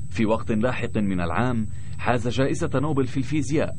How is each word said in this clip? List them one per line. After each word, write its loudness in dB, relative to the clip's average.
في 2
وقت 2
لاحق 0
من 2
العام 0
حاز 0
جائزة 0
نوبل 0
في -4
الفيزياء، 0